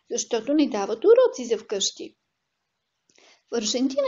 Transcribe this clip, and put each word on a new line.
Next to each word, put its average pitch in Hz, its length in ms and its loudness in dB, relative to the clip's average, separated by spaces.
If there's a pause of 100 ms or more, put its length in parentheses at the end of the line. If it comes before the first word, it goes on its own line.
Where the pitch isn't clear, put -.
(120)
защото 233 420 -4
не 302 140 4
дават 214 380 -4
уроци 453 400 4
за 226 120 -2
вкъщи." - 580 -8 (1400)
В 233 40 -6
Аржентина 254 520 -2